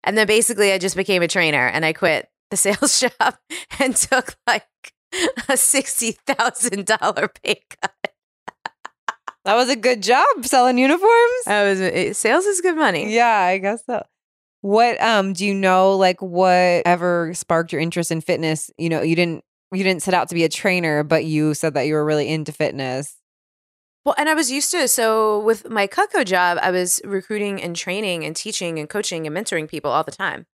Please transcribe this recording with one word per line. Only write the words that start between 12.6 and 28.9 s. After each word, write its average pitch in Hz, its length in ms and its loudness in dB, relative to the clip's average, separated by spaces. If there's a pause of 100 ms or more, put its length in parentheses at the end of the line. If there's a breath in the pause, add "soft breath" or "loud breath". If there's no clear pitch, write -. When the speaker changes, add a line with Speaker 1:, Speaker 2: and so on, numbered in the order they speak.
Speaker 1:
good 349 160 0
money. 208 380 0
Speaker 2:
Yeah, 233 260 4
I 185 160 2
guess 196 300 -4
so. 240 180 -6 (560)
What, 220 400 2
um, 202 320 2
do 185 140 -4
you 196 80 0
know, 190 420 4
like, 185 240 2
what 180 640 4
ever 175 480 0
sparked 170 400 -2
your 147 80 -2
interest 165 300 -2
in 160 100 -2
fitness? 160 560 -2
You 165 140 -2
know, 160 100 -2
you 165 160 0
didn't, 170 260 -2 (300)
you 190 100 -2
didn't 185 200 0
set 190 100 -2
out 170 160 0
to 175 60 -10
be 165 100 2
a 160 60 2
trainer, 165 540 0
but 151 200 2
you 151 300 0
said 156 180 -4
that 135 140 -2
you 151 80 0
were 151 100 0
really 151 240 0
into 156 240 -4
fitness. 135 640 -6 (880)
Speaker 1:
Well, - 140 0
and 302 100 0
I 311 60 2
was 302 160 0
used 285 220 -4
to, 320 160 0
so 220 520 2
with 214 300 0
my 208 160 0
Cutco - 380 0
job, 180 360 0
I 185 100 0
was 180 340 -2
recruiting 196 580 -6
and 170 120 -8
training 180 500 -6
and 156 120 -8
teaching 175 420 -8
and 151 120 -10